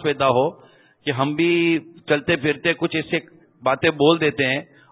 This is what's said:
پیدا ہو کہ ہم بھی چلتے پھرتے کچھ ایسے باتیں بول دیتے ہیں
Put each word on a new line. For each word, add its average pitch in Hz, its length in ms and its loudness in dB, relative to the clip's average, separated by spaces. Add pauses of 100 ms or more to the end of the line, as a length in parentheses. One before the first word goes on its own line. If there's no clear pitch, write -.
پیدا 139 260 0
ہو 131 220 2 (540)
کہ 147 60 -4
ہم 139 240 -2
بھی 170 440 2 (300)
چلتے 151 280 0
پھرتے 147 380 -2
کچھ 165 220 -4
ایسے 160 200 -4 (460)
باتیں 135 280 0
بول 156 300 4
دیتے 143 260 0
ہیں 131 120 -2 (340)